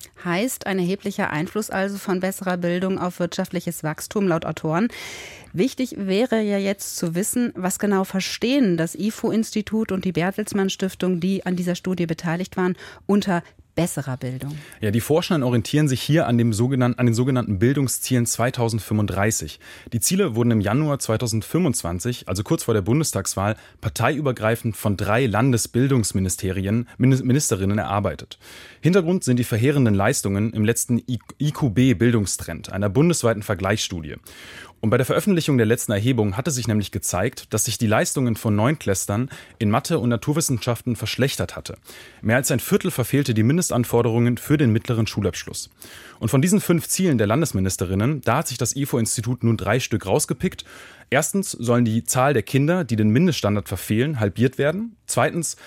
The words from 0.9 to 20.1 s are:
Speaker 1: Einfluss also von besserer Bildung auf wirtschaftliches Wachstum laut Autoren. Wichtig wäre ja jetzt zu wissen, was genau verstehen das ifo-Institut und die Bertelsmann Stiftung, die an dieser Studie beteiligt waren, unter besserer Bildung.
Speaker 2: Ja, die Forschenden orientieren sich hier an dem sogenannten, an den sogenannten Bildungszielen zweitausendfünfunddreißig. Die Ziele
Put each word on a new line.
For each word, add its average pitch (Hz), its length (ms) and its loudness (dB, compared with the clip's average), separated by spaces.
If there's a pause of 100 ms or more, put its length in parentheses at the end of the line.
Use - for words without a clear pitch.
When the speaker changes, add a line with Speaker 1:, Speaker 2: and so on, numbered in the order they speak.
Speaker 1:
Einfluss 190 400 -4
also 196 260 -4
von 185 240 -4
besserer 185 380 -4
Bildung 180 400 -2
auf 180 200 -6
wirtschaftliches 175 640 -4
Wachstum 190 460 -2
laut 165 160 0
Autoren. 160 440 -2 (680)
Wichtig 247 420 -2
wäre 208 460 0
ja 202 160 0
jetzt 196 400 -4
zu 165 160 -2
wissen, 220 420 0
was 180 220 -2
genau 196 260 2
verstehen 208 720 0
das 165 180 -2
ifo-Institut 214 960 -2
und 185 140 -2
die 185 80 0
Bertelsmann 190 560 0
Stiftung, 185 500 -2
die 185 280 -2
an 180 100 -2
dieser 175 200 -2
Studie 180 280 -4
beteiligt 170 540 -4
waren, 185 180 0 (300)
unter 196 360 2 (340)
besserer 143 400 -2
Bildung. 131 400 -8 (240)
Speaker 2:
Ja, 104 120 0
die 113 80 4
Forschenden 160 420 2
orientieren 127 460 2
sich 131 120 0
hier 156 280 2
an 120 100 4
dem 117 140 4
sogenannten, 123 480 2
an 123 60 4
den 117 80 4
sogenannten 123 440 0
Bildungszielen 127 680 2
zweitausendfünfunddreißig. 107 1300 0 (340)
Die 113 60 0
Ziele 175 380 0